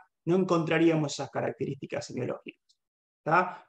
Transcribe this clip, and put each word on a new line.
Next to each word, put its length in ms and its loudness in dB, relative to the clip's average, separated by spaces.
no 120 2
encontraríamos 760 2
esas 180 -8
características 760 -6
semiológicas, 720 -10
¿tá? 460 0